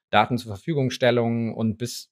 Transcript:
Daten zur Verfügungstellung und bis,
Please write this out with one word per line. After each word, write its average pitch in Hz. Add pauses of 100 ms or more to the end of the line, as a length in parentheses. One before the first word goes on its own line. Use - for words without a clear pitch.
(100)
Daten 110
zur 113
Verfügungstellung 120
und 110
bis, -